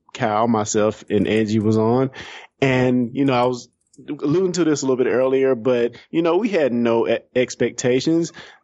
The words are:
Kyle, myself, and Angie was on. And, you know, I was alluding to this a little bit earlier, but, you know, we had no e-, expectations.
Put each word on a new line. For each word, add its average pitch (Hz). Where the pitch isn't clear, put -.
Kyle, 110
myself, 107
and 101
Angie 110
was 110
on. 123
And, 127
you 139
know, 135
I 123
was 123
alluding 151
to 175
this 151
a 135
little 127
bit 113
earlier, 131
but, 120
you 170
know, 165
we 214
had 151
no 117
e-, 113
expectations. 131